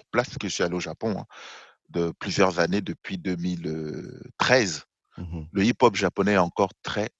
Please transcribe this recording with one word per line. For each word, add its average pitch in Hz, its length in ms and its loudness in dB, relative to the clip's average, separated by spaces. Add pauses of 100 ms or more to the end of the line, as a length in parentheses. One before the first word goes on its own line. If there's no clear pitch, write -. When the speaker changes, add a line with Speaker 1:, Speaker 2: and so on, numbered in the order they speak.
(120)
Speaker 1:
place, - 260 -2
que 101 120 -6
je - 60 -6
suis 95 100 0
allé 87 100 -2
au 90 60 -2
Japon, 85 380 -4
hein, 101 60 -10 (640)
de 85 320 -2
plusieurs 92 400 0
années, 90 220 2
depuis 87 360 -8
deux 90 200 -4
mille 82 840 -6 (160)
treize, 120 460 2 (340)
Speaker 2:
Mhm. 85 340 -8
Speaker 1:
le 101 120 2
hip-hop 120 320 4
japonais 95 380 2
est 101 40 6
encore 92 340 4 (120)
très 107 260 -4 (100)